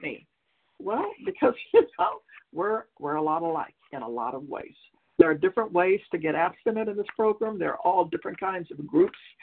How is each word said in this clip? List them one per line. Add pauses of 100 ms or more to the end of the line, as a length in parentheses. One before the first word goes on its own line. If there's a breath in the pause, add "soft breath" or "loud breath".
me?" (520)
Well, (140)
because,
<laughs>
you (100)
know, (340 loud breath)
we're, (160)
we're
a
lot
alike (160)
in
a
lot
of
ways. (420)
There
are
different
ways (100)
to
get
abstinent
in
this (100)
program.
There
are
all
different
kinds
of
groups (260 loud breath)